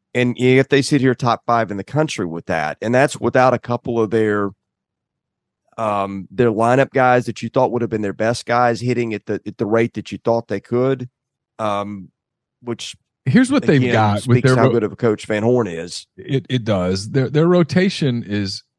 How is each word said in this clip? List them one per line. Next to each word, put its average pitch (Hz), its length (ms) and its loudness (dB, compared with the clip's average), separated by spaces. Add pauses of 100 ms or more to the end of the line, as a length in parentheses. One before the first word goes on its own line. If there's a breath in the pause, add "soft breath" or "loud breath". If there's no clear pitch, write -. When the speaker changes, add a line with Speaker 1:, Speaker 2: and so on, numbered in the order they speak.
(140)
Speaker 1:
And 123 220 0
if 131 320 4
they 139 140 2
sit 139 180 0
here 127 140 2
top 117 320 -2
five 113 240 0
in 101 60 -8
the 98 80 -6
country 147 420 -4
with 82 200 -10
that, 78 360 -4
and 113 100 -2
that's 127 280 0
without 123 340 2
a 117 40 0
couple 120 420 -4
of 107 100 -2
their, 104 400 0 (1300)
um, 98 540 -4
their 117 200 2
lineup 120 400 2
guys 127 360 2
that 113 140 -10
you 117 80 -8
thought 127 220 0
would 117 120 -2
have 120 80 -4
been 107 120 -4
their 98 100 -4
best 113 320 -4
guys 120 360 0
hitting 120 340 -4
at 104 120 -10
the, 104 200 -4
at 101 120 -10
the 113 80 -2
rate 117 280 0
that - 160 -10
you - 80 -10
thought 117 300 0
they 98 120 -4
could, 127 480 -2 (520)
um, 101 500 -6 (520)
which 120 340 -10 (300)
Speaker 2:
Here's 247 260 4
what 285 120 0
they've 151 160 4
Speaker 1:
again, 123 120 2
Speaker 2:
got 107 220 2
with 107 100 -4
Speaker 1:
speaks 127 240 2
Speaker 2:
their 127 80 4
Speaker 1:
how 113 80 4
Speaker 2:
ro-, 113 80 4
Speaker 1:
good 117 120 2
of 95 80 -4
a - 40 -12
coach 107 300 0
Van 107 160 0
Horn 120 240 2
is. 85 400 -10 (100)
Speaker 2:
It, 139 320 -6
it 127 160 -4
does. 98 460 -2
Their, 135 180 0
their 151 180 2
rotation 175 800 2
is 101 400 -4 (140)